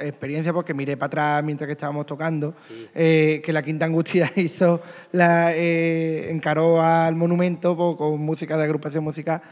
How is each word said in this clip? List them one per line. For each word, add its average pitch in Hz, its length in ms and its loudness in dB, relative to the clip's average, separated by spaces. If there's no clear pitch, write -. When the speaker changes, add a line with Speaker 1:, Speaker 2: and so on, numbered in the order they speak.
Speaker 1:
experiencia, 147 540 -4
porque 165 180 -4
miré 139 240 -4
para 147 120 -4
atrás 147 360 0
mientras 151 240 -4
que 147 40 -6
estábamos 147 340 -6
tocando, 151 480 -4
Speaker 2:
Sí. 113 260 -16
Speaker 1:
eh, 156 500 4
que 165 80 -2
la 156 100 0
Quinta 156 220 -4
Angustia 165 480 0
<laughs> - 40 -20
hizo 170 440 2
la, 170 420 4
eh, 165 760 0
encaró 160 520 2
al 165 320 4
monumento, 175 600 0
pues, 170 200 0
con 151 220 -2
música 156 380 -4
de 156 80 0
agrupación 151 400 -2
musical, 156 480 -4